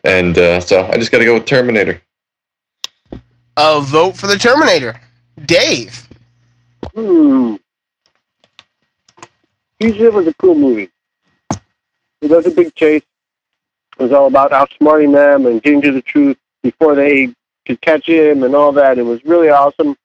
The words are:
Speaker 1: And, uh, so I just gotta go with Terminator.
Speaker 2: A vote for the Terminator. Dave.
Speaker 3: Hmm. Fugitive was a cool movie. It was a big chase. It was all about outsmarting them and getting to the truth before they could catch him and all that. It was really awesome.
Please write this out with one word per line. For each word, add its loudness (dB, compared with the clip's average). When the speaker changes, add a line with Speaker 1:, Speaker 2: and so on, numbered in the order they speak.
Speaker 1:
And, 0
uh, 2
so 0
I -4
just -4
gotta 2
go 2
with -2
Terminator. -2
Speaker 2:
A 2
vote -2
for -8
the -2
Terminator. 0
Dave. -4
Speaker 3:
Hmm. 0
Fugitive 0
was 0
a -6
cool 0
movie. -2
It -12
was 2
a -2
big -2
chase. 0
It -6
was -2
all 2
about 0
outsmarting 0
them 2
and -2
getting 0
to 0
the -6
truth -2
before 0
they 0
could -8
catch -2
him 2
and -2
all 2
that. 2
It -4
was -6
really 2
awesome. 0